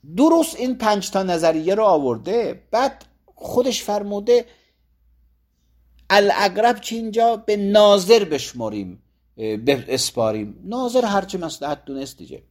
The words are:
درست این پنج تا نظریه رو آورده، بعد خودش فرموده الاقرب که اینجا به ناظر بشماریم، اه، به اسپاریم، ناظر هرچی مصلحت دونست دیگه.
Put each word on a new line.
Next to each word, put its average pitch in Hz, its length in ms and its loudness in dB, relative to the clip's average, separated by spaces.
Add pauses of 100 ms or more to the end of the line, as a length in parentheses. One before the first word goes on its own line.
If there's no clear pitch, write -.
(160)
درست 320 400 2
این 254 220 -4
پنج 208 320 -2
تا 190 120 -2
نظریه 165 520 0
رو 220 100 0
آورده، 160 840 0
بعد 269 340 -2 (300)
خودش - 480 -4
فرموده 208 640 0 (1600)
الاقرب 202 720 2
که - 160 -10
اینجا 226 400 0
به 214 200 -2
ناظر 202 680 6
بشماریم، 110 760 -8 (360)
اه، 110 180 -4
به 123 320 0
اسپاریم، 110 760 -4
ناظر 240 400 -2
هرچی 196 340 -2
مصلحت 151 460 -8
دونست 135 320 -12
دیگه. - 340 -18